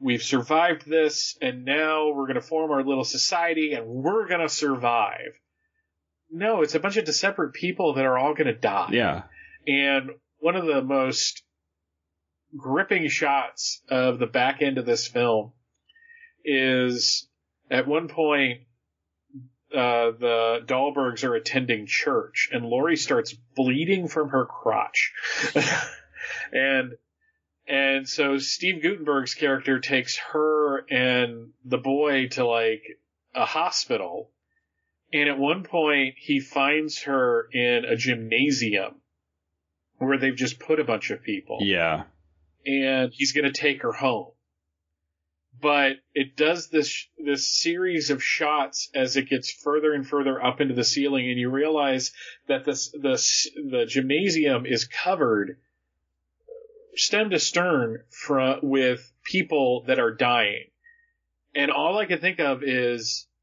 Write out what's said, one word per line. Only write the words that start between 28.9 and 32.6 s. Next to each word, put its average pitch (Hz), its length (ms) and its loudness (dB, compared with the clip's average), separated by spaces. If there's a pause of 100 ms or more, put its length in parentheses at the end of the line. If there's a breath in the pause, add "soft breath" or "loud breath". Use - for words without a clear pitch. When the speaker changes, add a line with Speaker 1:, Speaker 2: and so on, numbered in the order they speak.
Speaker 1:
character 135 460 0
takes 131 380 -2 (140)
her 151 580 0
and 123 600 0 (140)
the 127 140 -2
boy 135 520 2
to, 127 160 0
like, 113 380 2 (520)